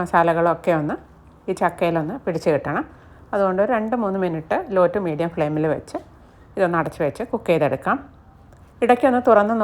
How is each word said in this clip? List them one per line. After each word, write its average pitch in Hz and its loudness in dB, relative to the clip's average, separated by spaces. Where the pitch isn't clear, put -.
മസാലകളും 170 2
ഒക്കെ 170 0
ഒന്ന് 170 -4
ഈ 185 -4
ചക്കയിലൊന്ന് 170 -2
പിടിച്ച് 165 -2
കിട്ടണം. 156 -4
അതുകൊണ്ട് 196 2
ഒരു 254 -2
രണ്ട് 220 -2
മൂന്ന് 196 -2
മിനിറ്റ് 160 -4
low 180 6
to 208 -2
medium 165 -4
ഫ്ലെയിമിൽ 151 0
വെച്ച് - -10
ഇതൊന്ന് 170 0
അടച്ച് 151 -8
വെച്ച് 208 -6
കുക്ക് - -4
ചെയ്തെടുക്കാം. 151 0
ഇടയ്ക്കൊന്ന് 247 4
തുറന്ന് 214 6